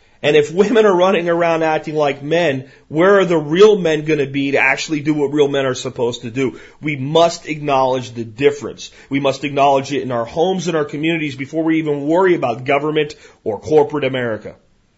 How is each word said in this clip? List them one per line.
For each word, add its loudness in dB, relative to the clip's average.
And 2
if 2
women 4
are 4
running 2
around 0
acting -2
like 0
men, -2
where 4
are 4
the 2
real 4
men 0
gonna 0
be -2
to 2
actually 0
do 0
what -2
real 2
men -2
are 0
supposed -6
to -10
do? -4
We -6
must 0
acknowledge -2
the -10
difference. -2
We -2
must -2
acknowledge 0
it -2
in -8
our -4
homes -2
and -2
our 0
communities -4
before -6
we 0
even -4
worry 4
about -4
government 0
or -4
corporate 0
America. -6